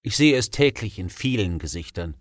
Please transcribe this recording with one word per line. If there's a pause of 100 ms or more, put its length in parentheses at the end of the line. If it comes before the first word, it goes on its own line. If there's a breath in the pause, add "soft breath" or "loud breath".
Ich
sehe
es
täglich
in
vielen
Gesichtern.